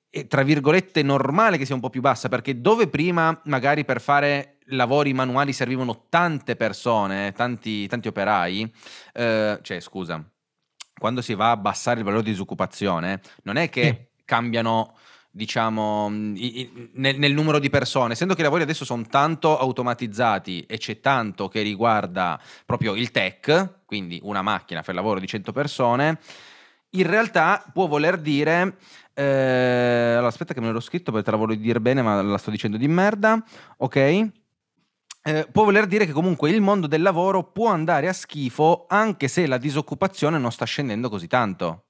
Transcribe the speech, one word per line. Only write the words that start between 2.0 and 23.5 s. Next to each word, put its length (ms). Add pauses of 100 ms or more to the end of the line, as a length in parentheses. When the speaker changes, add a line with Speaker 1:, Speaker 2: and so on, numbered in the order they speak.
Speaker 1:
bassa, 260
perché 320
dove 280
prima 580
magari 400
per 160
fare 560 (100)
lavori 460
manuali 400
servivano 560
tante 460
persone, 800
tanti, 540
tanti 220
operai, 600 (420)
eh, 480
cioè, 180
scusa, 440 (720)
quando 240
si 120
va 140
a 40
abbassare 480
il 60
valore 180
di 60
disoccupazione, 920 (240)
non 140
è 100
che 160
Speaker 2:
Sì. 400
Speaker 1:
cambiano, 720 (360)
diciamo, 760 (260)
i, 260
i, 320
nel, 240
nel 160
numero 260
di 100
persone, 440
essendo 220
che 60
i 20
lavori 180
adesso 240
sono 220
tanto 500
automatizzati 1040
e 160
c'è 240
tanto 480
che 120
riguarda 800 (260)
proprio 300
il 160
tech, 760